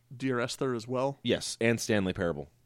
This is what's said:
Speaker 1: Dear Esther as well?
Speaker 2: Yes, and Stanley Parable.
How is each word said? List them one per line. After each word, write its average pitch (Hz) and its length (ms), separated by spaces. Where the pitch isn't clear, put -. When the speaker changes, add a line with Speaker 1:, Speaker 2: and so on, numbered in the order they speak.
Speaker 1:
Dear 127 240
Esther 127 340
as 117 140
well? 131 360
Speaker 2:
Yes, - 360
and 117 200
Stanley 95 340
Parable. 78 360